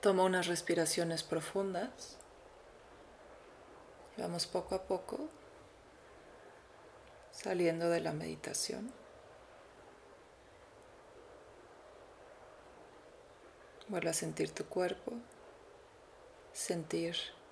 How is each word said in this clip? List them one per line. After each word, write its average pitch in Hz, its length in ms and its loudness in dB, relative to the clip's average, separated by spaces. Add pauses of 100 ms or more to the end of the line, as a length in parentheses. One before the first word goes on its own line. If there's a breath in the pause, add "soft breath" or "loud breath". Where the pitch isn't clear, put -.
Toma 185 220 8
unas 185 240 6
respiraciones 170 760 4
profundas. 190 920 0 (2000)
Y - 40 -4
vamos 175 260 0
poco 190 280 0
a 185 80 0
poco 262 460 -2 (2000)
saliendo 170 580 4
de 170 120 6
la 165 100 0
meditación. 160 800 -2 (4000)
Vuelve 185 220 0
a 220 40 0
sentir - 380 0
tu - 140 -4
cuerpo, - 480 0 (1400)
sentir 165 600 0 (360)